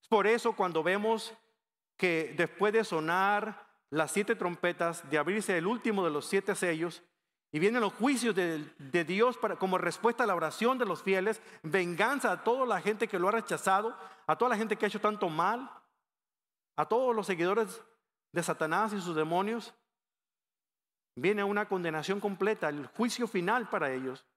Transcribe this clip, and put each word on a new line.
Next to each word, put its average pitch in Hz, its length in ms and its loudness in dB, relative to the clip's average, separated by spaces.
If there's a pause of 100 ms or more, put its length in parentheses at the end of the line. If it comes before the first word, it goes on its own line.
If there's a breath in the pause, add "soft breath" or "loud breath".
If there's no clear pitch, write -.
Es - 60 -20
por 202 180 4
eso 226 300 2
cuando 175 260 0
vemos 208 540 0 (600)
que 165 380 0
después 175 380 0
de 220 100 4
sonar 190 840 0 (260)
las 151 200 0
siete 208 240 0
trompetas, 170 760 -2
de 151 80 4
abrirse 190 360 0
el 165 120 0
último 214 360 0
de 165 80 2
los 147 140 -4
siete 196 300 0
sellos, 170 480 -4 (480)
y 151 80 -2
vienen 220 200 2
los 208 140 0
juicios 233 420 0
de, 165 300 0 (140)
de 156 260 0
Dios 220 320 2
para, 202 180 -2
como 185 220 0
respuesta 180 460 2
a 226 40 2
la 196 80 2
oración 214 420 0
de 247 80 0
los 180 180 -4
fieles, 190 380 0 (220 loud breath)
venganza 190 680 2
a 180 120 -4
toda 254 220 2
la 220 160 0
gente 214 260 0
que 196 120 -2
lo 180 100 4
ha - 20 2
rechazado, 214 680 0 (300 loud breath)
a 156 80 2
toda 233 140 2
la 226 80 2
gente 214 180 0
que 214 100 -2
ha 202 40 4
hecho 202 100 -6
tanto 202 300 0
mal, 196 420 0 (1040)
a 151 100 0
todos 240 300 2
los 208 100 -2
seguidores 190 560 0 (520)
de 170 100 0
Satanás 170 480 0
y 208 80 -4
sus 175 160 -4
demonios, 180 580 -2 (1400)
viene 202 300 0
una 208 240 0
condenación 170 500 -2
completa, 202 480 -2
el 147 200 -4
juicio 240 380 -2
final 208 440 -2
para 156 240 -2
ellos. 131 320 -8 (120)